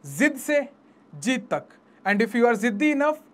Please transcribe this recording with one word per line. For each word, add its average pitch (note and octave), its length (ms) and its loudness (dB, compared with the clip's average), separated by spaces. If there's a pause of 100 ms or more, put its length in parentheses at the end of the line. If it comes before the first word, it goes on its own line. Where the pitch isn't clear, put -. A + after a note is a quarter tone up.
Zid B3 320 0
se C#4+ 320 -2 (500)
jeet A#3 300 -4
tak. - 280 -6 (280)
And G3+ 160 2
if A3+ 120 0
you A#3+ 140 4
are A#3 60 4
ziddi A3+ 380 0
enough D4 280 0 (140)